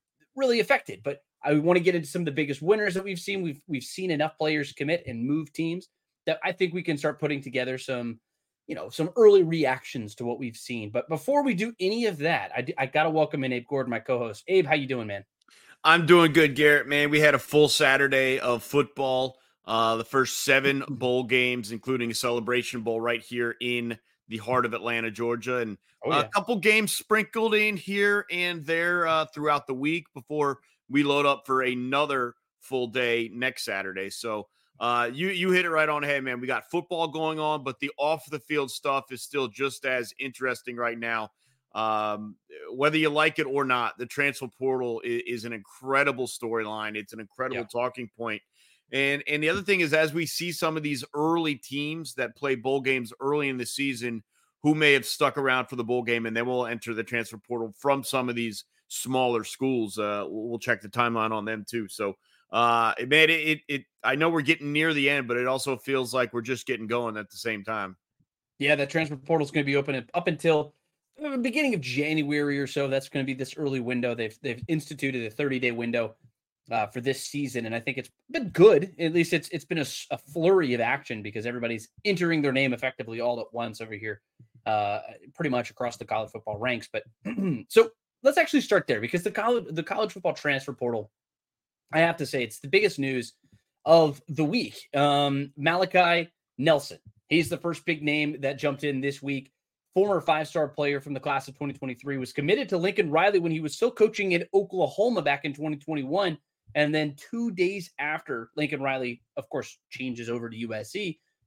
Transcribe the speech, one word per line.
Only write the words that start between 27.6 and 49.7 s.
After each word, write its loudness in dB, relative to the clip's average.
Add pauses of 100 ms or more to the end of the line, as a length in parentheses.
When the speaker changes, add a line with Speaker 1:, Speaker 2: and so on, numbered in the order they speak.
Speaker 2:
here 0
and -4
there, 0
uh, 2
throughout 0
the -2
week -2
before -2 (300)
we 4
load 4
up 2
for 2
another 0 (260)
full -4
day 0
next -4
Saturday. -6
So, -8 (300)
uh, 2
you, -4
you 0
hit 4
it -2
right 4
on 0
the -4
head, 0
man. -4
We -8
got -4
football -2
going -4
on, -2
but -8
the -4
off 0
the -8
field -2
stuff -4
is -12
still -4
just -4
as -2
interesting -6
right -4
now. -4 (440)
Um, -2 (340)
whether 2
you 4
like 2
it 0
or 0
not, 0
the -6
transfer -2 (100)
portal -2
i-, -2
is -6
an -10
incredible 0
storyline. -4
It's -10
an -12
incredible -6
Speaker 1:
Yeah. -6
Speaker 2:
talking -4
point. -6 (500)
And, 0
and -2
the 2
other 0
thing 2